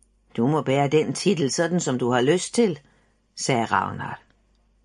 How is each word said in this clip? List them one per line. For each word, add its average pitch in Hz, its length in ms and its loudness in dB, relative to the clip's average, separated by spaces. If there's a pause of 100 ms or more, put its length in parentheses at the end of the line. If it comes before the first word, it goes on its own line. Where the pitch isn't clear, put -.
(380)
"Du 117 100 2
må 151 140 0
bære 139 260 2
den 143 260 2
titel, 160 380 0
sådan 170 280 0
som 131 200 -2
du 123 120 0
har 123 100 4
lyst 160 320 0
til," 202 260 0 (560)
sagde 120 300 -2
Ragnar. 98 560 -2 (640)